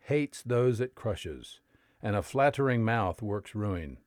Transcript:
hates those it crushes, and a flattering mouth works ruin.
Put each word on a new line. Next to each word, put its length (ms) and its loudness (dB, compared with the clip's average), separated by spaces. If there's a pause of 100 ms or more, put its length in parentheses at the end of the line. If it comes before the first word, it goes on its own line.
hates 420 -2
those 380 2
it 140 -2
crushes, 640 -8 (420)
and 120 -2
a 80 0
flattering 640 2
mouth 380 0
works 320 -6
ruin. 520 -4